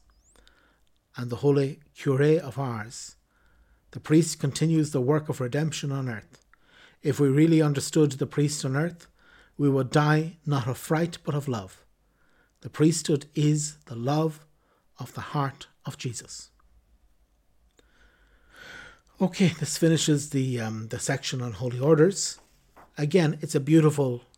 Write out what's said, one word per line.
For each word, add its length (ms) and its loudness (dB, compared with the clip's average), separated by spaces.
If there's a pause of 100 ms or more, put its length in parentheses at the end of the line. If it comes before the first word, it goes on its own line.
(1160)
And 120 -8
the 80 -6
holy 440 0 (120)
cure 460 2
of 180 -8
Ars, 580 -8 (760)
"The 80 -14
priest 400 2
continues 520 0
the 100 -2
work 280 0
of 120 -8
redemption 500 -4
on 180 -6
earth. 340 -14 (580)
If 180 -2
we 80 4
really 340 6
understood 520 2
the 120 -4
priest 380 -2
on 120 -4
earth, 320 -4 (500)
we 120 2
would 220 0
die 540 2
not 220 -2
of 100 -4
fright 460 -2
but 120 -4
of 120 -4
love. 360 -8 (800)
The 80 -14
priesthood 640 0
is 500 0
the 100 -14
love 500 -2 (520)
of 160 -14
the 80 -12 (140)
heart 320 -4 (180)
of 120 -12
Jesus." 520 -14 (2750)
Okay, 280 2 (100)
this 180 -6
finishes 540 2
the, 280 -2
um, 280 -6
the 120 -8
section 420 -6
on 120 -8
holy 260 -6
orders. 600 4 (580)
Again, 440 2
it's 140 -6
a 40 2
beautiful 640 2 (120)